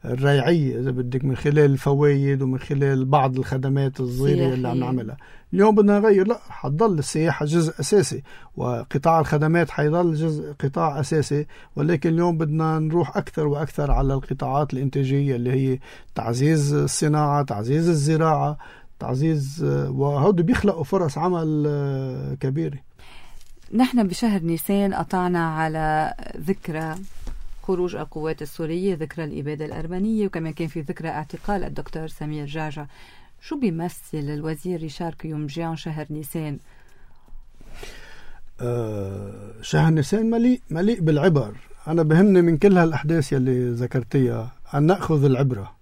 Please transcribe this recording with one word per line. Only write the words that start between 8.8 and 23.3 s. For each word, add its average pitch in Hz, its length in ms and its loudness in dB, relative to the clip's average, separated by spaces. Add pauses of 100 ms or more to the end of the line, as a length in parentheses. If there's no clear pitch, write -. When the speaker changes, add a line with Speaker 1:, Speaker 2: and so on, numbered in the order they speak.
Speaker 1:
الخدمات 156 500 2
حيضل 160 440 2
جزء، 151 380 -4
قطاع 143 480 -2
أساسي، 147 460 0 (300)
ولكن 156 320 0
اليوم 165 300 2
بدنا 160 400 0
نروح 156 380 0
أكثر 156 300 -2
وأكثر 143 440 -2
على 135 240 2
القطاعات 135 580 -2
الإنتاجية 139 640 0
اللي 120 160 0
هي 131 260 0 (360)
تعزيز 143 600 2
الصناعة، 147 680 2
تعزيز 135 460 0
الزراعة، 151 680 2 (400)
تعزيز، 143 680 -2
آه، 139 260 0
وهودي 143 520 2
بيخلقوا 208 420 2
فرص 170 340 0
عمل، 160 480 0
آه، 135 680 -4
كبيرة. 139 440 -4 (960)